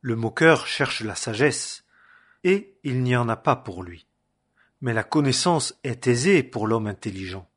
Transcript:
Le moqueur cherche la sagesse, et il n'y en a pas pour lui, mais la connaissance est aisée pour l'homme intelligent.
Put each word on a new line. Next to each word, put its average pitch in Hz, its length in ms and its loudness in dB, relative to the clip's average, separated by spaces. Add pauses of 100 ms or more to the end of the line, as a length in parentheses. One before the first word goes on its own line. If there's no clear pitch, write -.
Le 117 160 -4
moqueur 156 500 4
cherche - 360 -4
la 104 120 -8
sagesse, - 680 -2 (600)
et 196 380 0
il 127 200 -2
n'y 123 140 2
en 120 120 0
a 113 80 0
pas 135 200 0
pour 92 260 -12
lui, 87 240 -16 (760)
mais 120 120 -4
la 110 120 0
connaissance 147 720 0 (100)
est 120 220 -6
aisée 131 360 4
pour 107 240 -4
l'homme 110 200 0
intelligent. 95 720 -10